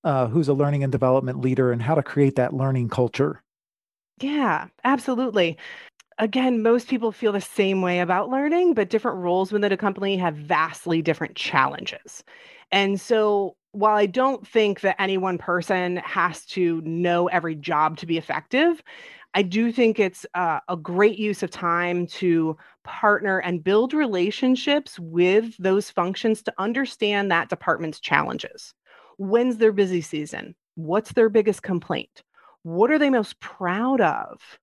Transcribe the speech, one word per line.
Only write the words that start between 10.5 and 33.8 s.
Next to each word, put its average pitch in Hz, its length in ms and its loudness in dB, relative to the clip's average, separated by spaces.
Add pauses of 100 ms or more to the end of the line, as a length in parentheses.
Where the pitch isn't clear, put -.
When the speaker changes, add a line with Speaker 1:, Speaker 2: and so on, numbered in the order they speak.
Speaker 2:
different 156 360 -2
challenges. - 880 -2 (480)
And 196 280 2
so 208 560 0 (160)
while 214 240 2
I 208 100 4
don't 254 400 -2
think 208 340 2
that 196 200 -2
any 190 160 0
one 185 220 -2
person 180 600 -2
has 175 480 -2
to 170 360 0
know 175 460 0
every 165 260 -2
job 156 440 0
to 170 80 -12
be 165 120 -2
effective, 269 640 -2 (500)
I 196 100 0
do 214 280 0
think 226 300 2
it's, 190 340 -2
uh, 165 240 -2 (100)
a 180 80 -4
great 180 420 2
use 208 260 -2
of 175 60 -6
time 175 580 -2
to 165 480 0 (260)
partner 202 560 0
and 175 240 -4
build 214 320 2
relationships 254 1040 0
with 180 600 2
those 190 300 2
functions 190 540 -2
to - 160 -6
understand 208 720 -2
that 170 180 0
department's 160 520 -4
challenges. - 760 -4 (440)
When's 226 400 0
their 220 140 6
busy 190 280 0
season? - 560 -10 (180)
What's 170 380 -4
their 226 160 4
biggest 208 340 0
complaint? - 600 -6 (400)
What 180 260 2
are 311 80 2
they 285 120 4
most 226 280 0
proud 220 640 -2